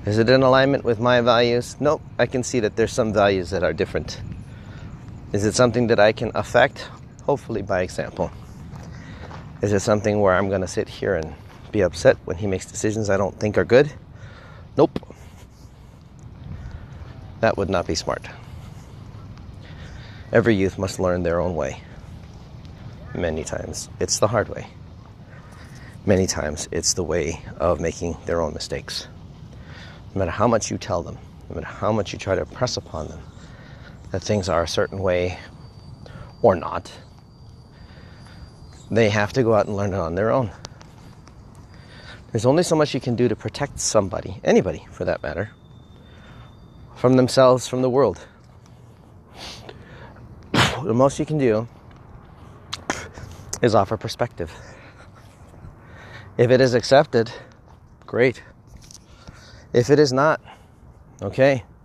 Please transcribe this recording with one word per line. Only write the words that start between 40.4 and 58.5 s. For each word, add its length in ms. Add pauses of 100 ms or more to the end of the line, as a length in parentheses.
There's 140
only 180
so 100
much 200
you 60
can 140
do 140
to 80
protect 420
somebody, 640
anybody 480
for 140
that 180
matter, 300 (1400)
from 180
themselves, 540
from 120
the 100
world. 360 (2250)
The 420
most 260
you 60
can 120
do 300 (1900)
is 140
offer 200
perspective. 560 (1900)
If 120
it 120
is 100
accepted, 580 (760)
great. 360 (1300)